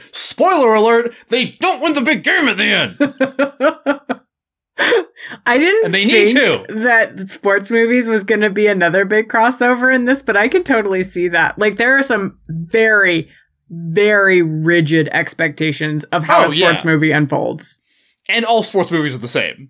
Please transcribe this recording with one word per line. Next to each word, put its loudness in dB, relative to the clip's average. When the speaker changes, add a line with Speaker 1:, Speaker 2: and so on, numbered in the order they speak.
Speaker 1:
Spoiler 2
alert, 2
they 0
don't -4
win 0
the 0
big -2
game 0
at -2
the -4
end. -2
Speaker 2:
<laughs> -4
I 2
didn't 2
Speaker 1:
And -2
they 0
need 4
Speaker 2:
think 0
Speaker 1:
to. -12
Speaker 2:
that 0
sports -2
movies 2
was 0
gonna 0
be 0
another 2
big 0
crossover 2
in 0
this, 0
but -2
I 2
can 0
totally 0
see -4
that. 0
Like, 0
there 2
are 2
some -4
very, 2
very 2
rigid 0
expectations -4
of -4
how 2
Speaker 1:
Oh, 2
Speaker 2:
a 0
sports 0
Speaker 1:
yeah. 2
Speaker 2:
movie 2
unfolds. -4
Speaker 1:
And -2
all 2
sports -2
movies -2
are -10
the -8
same -6